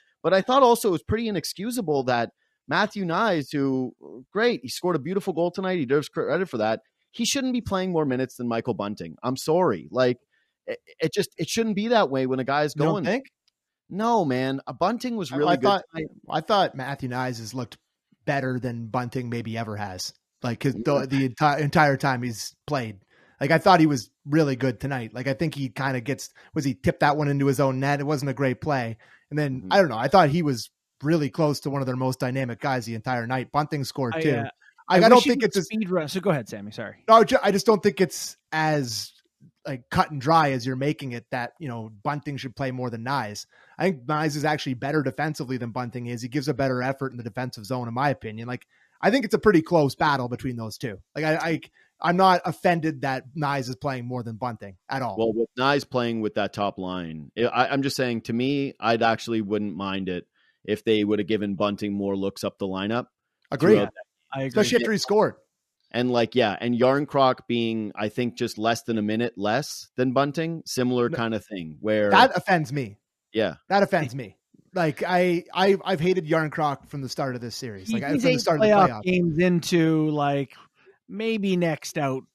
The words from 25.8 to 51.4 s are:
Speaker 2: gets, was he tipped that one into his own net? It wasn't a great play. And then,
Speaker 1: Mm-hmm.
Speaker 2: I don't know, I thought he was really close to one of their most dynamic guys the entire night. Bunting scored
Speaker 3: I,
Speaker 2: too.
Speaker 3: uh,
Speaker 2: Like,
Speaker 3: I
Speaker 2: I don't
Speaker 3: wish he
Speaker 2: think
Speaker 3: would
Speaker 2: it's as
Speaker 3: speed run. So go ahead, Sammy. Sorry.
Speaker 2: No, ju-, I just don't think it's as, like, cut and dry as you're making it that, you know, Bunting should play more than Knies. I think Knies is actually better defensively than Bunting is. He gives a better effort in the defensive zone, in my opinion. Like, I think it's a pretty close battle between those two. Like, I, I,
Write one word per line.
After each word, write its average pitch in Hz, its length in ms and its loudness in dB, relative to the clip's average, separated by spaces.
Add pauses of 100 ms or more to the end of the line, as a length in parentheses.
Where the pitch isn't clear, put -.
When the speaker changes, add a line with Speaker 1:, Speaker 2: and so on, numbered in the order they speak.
Speaker 2:
gets, 131 300 -6 (240)
was 151 100 -2
he 131 100 0
tipped - 260 -2
that 147 160 4
one 147 120 0
into 139 180 2
his 139 140 2
own 135 200 0
net? 143 200 0
It 143 60 -4
wasn't 143 240 -2
a 127 40 -6
great 131 260 -2
play. 123 360 -4 (340)
And 147 80 -4
then, 135 220 -2
Speaker 1:
Mm-hmm. 92 120 -4
Speaker 2:
I 185 80 4
don't 175 80 4
know, 110 100 -4
I 123 100 -2
thought 175 220 6
he 170 120 2
was 135 280 -2 (320)
really 151 280 0
close 151 300 0
to 147 100 -6
one 139 120 -4
of 127 40 -4
their 127 100 -2
most 131 220 -2
dynamic 127 420 -4
guys 127 260 -2
the 117 80 -6
entire 120 320 -4
night. 127 260 -4
Bunting 147 320 -2
scored 127 320 -4
Speaker 3:
I, 160 60 -4
Speaker 2:
too. 151 140 4
Speaker 3:
uh, 139 60 -2
Speaker 2:
Like, 135 80 -8 (380)
Speaker 3:
I 185 80 4
Speaker 2:
I 208 120 8
don't 240 80 12
Speaker 3:
wish 240 80 8
he 294 60 2
Speaker 2:
think 233 120 2
Speaker 3:
would 214 60 2
Speaker 2:
it's - 80 -2
as 185 100 2
Speaker 3:
speed 220 240 -4
run. 165 180 0
So 180 120 -6
go 196 100 0
ahead, 135 180 -2
Sammy. 104 220 -12
Sorry. 104 260 -12 (120)
Speaker 2:
No, 226 160 10
ju-, 262 180 4
I 202 100 4
just 190 140 0
don't 214 160 4
think 208 180 2
it's - 360 -2 (160)
as, 147 600 -2 (540)
like, 131 240 -10
cut - 200 0
and 151 100 -6
dry 151 320 4
as 123 140 -4
you're 131 100 -2
making 143 360 -4
it 117 180 -10
that, 120 280 -6
you 156 100 -10
know, 113 220 -10 (120)
Bunting 143 340 -6
should 123 180 -10
play 135 160 -4
more 127 200 -6
than 113 140 -10
Knies. 120 420 -4 (320)
I 156 60 -2
think 156 220 -2
Knies 151 300 0
is 143 80 -2
actually 151 300 -2
better 139 280 0
defensively 135 540 -4
than 120 140 -6
Bunting 120 360 -8
is. 120 160 -8
He 127 60 -8
gives 131 200 -2
a 143 60 -2
better 127 280 0
effort 135 300 -4
in 123 40 -14
the 120 80 -12
defensive 120 400 -8
zone, 123 240 -6
in 113 60 -8
my 139 160 2
opinion. 117 360 -8
Like, 123 200 -10 (340)
I 185 100 4
think 269 140 2
it's - 100 0
a 190 40 0
pretty 185 240 6
close 151 320 2
battle 139 340 0
between 123 280 -6
those 110 220 -10
two. 104 200 -8 (160)
Like, 151 100 -4
I, 156 120 2
I, 160 240 -2 (400)